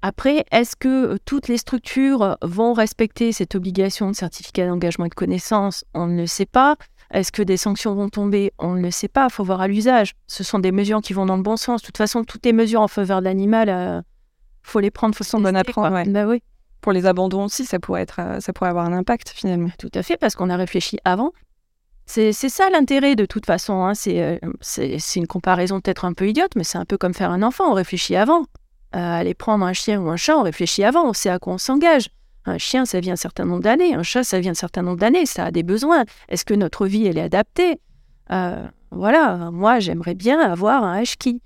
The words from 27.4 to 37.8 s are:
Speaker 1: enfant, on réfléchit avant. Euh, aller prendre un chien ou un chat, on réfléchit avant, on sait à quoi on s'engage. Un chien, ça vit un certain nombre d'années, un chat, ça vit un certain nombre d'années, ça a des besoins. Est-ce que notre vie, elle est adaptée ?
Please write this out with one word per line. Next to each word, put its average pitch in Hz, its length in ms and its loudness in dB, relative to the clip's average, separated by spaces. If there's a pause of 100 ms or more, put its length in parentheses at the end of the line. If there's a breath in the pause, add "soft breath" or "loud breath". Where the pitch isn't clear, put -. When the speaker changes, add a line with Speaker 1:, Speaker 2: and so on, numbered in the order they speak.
Speaker 1:
enfant, 254 280 0
on - 20 4
réfléchit 185 440 -2
avant. 285 260 4 (520)
Euh, - 60 -2
aller 175 340 -2
prendre 208 300 0
un 180 80 0
chien 202 280 -2
ou 165 100 -2
un 165 60 -2
chat, 302 200 2
on 285 60 4
réfléchit 180 420 0
avant, 285 240 4
on 226 60 0
sait - 160 -2
à 180 80 0
quoi 180 160 -4
on 190 40 -6
s'engage. 285 520 2 (340)
Un 175 140 -4
chien, 262 260 0
ça 190 160 -2
vit 180 100 -4
un 175 60 -2
certain - 300 -6
nombre 180 160 -2
d'années, 285 320 4
un 160 80 -2
chat, 247 200 -2
ça 196 160 -2
vit 185 120 -2
un 170 40 -2
certain - 280 -6
nombre 180 160 -2
d'années, 254 260 4
ça 180 220 -4
a 170 40 -4
des 170 120 -2
besoins. 240 420 2 (240 loud breath)
Est-ce - 160 -4
que - 80 -2
notre 202 340 0
vie, 208 200 2
elle 170 100 0
est 160 60 -2
adaptée ? 214 580 0 (500)